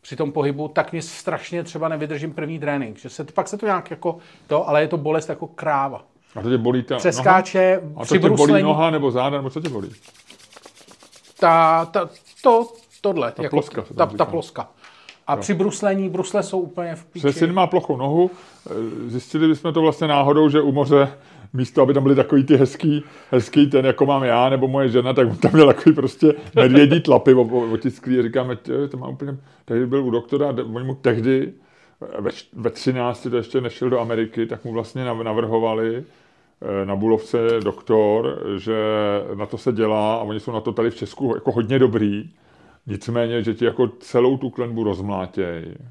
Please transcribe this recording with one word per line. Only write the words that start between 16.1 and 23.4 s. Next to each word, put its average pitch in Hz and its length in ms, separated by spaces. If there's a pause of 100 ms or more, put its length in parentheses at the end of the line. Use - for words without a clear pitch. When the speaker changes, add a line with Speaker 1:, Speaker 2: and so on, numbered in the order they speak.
Speaker 1:
brusle 180 320
jsou 190 180
úplně 170 360
v - 80
píči. 151 220
Speaker 2:
Že 143 60
syn 165 200
má 185 140
plochou 165 300
nohu, 156 340 (400)
eh, - 20 (380)
zjistili 156 380
bychom 156 240
to 165 80
vlastně 156 280
náhodou, 147 400
že 147 120
u 143 120
moře, 139 400 (400)
místo, 127 300
aby 135 120
tam 139 80
byly 139 120
takový 131 300
ty 143 120
hezký, 143 480 (260)
hezký 139 360